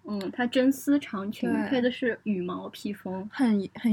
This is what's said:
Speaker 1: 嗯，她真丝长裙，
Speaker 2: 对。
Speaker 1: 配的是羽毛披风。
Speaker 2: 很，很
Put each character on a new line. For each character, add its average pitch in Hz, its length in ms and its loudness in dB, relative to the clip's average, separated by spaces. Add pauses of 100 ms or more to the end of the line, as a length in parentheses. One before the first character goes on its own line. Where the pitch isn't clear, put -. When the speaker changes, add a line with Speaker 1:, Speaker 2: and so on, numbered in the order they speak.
Speaker 1:
嗯， 202 260 -6
她 247 140 -2
真 254 260 4
丝 285 280 2
长 202 320 -6
裙， - 200 -2
Speaker 2:
对。 208 180 2
Speaker 1:
配 254 120 2
的 247 100 2
是 240 320 -2
羽 196 180 0
毛 185 280 -6
披 208 240 -8
风。 190 380 -8
Speaker 2:
很， 214 440 2
很 233 180 2